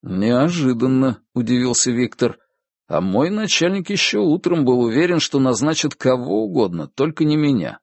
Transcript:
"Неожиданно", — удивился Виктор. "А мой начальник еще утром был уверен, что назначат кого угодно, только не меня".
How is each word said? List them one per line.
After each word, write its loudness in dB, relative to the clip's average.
"Неожиданно", — 0
удивился 0
Виктор. -2
"А 0
мой 0
начальник -2
еще 0
утром 2
был 4
уверен, 2
что -2
назначат 0
кого 0
угодно, -2
только -2
не 2
меня". 0